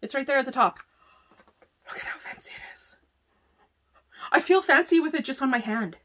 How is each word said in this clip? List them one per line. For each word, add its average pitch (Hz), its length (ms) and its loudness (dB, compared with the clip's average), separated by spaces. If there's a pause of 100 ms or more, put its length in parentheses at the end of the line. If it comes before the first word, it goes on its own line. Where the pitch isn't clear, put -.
It's - 120 -12
right 277 120 -2
there 277 120 2
at 254 60 2
the 262 80 -8
top. 220 280 0 (1080)
Look - 100 -14
at - 60 -12
how - 140 -10
fancy - 320 -16
it - 240 -18
is. - 220 -20 (1400)
I 359 80 4
feel 381 220 4
fancy 330 380 4
with 311 140 -2
it 285 100 -2
just 262 180 -6
on 269 80 0
my 247 80 0
hand. 220 460 -4